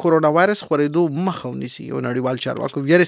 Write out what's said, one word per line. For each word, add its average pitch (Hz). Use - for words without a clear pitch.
کورونا 160
وایرس 190
خپرېدو 147
مخه 165
ونیسي. 131
یو 135
نړیوال 127
چارواکو 127
ویرې 165